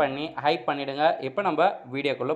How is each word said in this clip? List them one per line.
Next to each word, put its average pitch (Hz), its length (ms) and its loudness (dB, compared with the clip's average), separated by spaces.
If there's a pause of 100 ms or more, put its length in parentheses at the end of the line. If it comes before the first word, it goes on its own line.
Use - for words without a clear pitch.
பண்ணி 143 260 0 (160)
ஹைப் 165 260 2
பண்ணிடுங்க. 143 360 0 (240)
இப்போ 131 200 -2
நம்ம 165 220 4 (240)
வீடியோக்குள்ள 135 400 -2